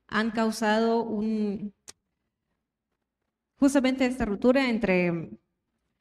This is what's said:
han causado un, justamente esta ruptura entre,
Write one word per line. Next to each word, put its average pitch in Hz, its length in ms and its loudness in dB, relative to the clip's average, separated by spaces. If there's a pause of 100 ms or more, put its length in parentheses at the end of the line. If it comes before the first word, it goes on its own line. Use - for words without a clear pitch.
han 220 220 -2
causado 226 720 0
un, 214 720 -4 (1800)
justamente 269 480 2
esta 247 180 -2
ruptura 247 440 2
entre, 180 600 0 (720)